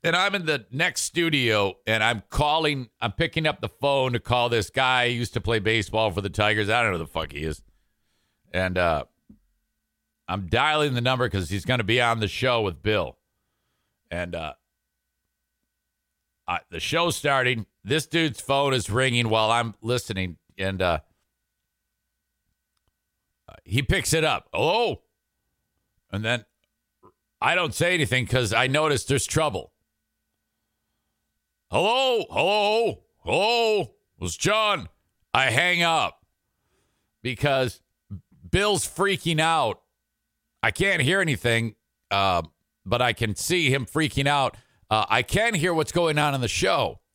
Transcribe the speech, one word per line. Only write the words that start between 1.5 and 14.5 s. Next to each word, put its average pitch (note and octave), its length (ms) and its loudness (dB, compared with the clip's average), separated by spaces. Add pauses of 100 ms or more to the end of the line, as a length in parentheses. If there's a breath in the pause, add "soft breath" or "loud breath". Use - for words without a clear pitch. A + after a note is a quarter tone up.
and A2 160 2
I'm A2+ 260 0
calling, D3 600 0 (120)
I'm A#2 100 -2
picking D#3+ 360 -2
up - 140 -4
the A2+ 80 -6
phone C3+ 440 0
to A#2 60 0
call B2 300 0
this A#2 200 0
guy B2+ 400 2
who B2 60 -2
used A#2 180 -4
to A2 80 -4
play A2+ 160 0
baseball A2 540 0
for F#2 100 -4
the G2 80 -4
Tigers. G#2+ 400 0
I A#2 140 2
don't G#2+ 80 2
know F2+ 80 -2
who E2 60 -6
the - 40 -20
fuck D#2+ 220 -6
he C#2+ 80 -10
is. D#2 240 -6 (880)
And, F#2 260 -2
uh, E2 280 2 (1200)
I'm F#2+ 200 -4
dialing D3 460 2
the A#2+ 80 0
number B2+ 280 0
'cause F#2 200 -2
he's G2 160 -4
gonna B2 180 0
be A2 180 2
on A#2 180 2
the A2 80 -2
show B2 340 0
with F2 220 -4
Bill. G2 340 0 (920)
And, F2 240 -6
uh, D#2 180 -8 (1900)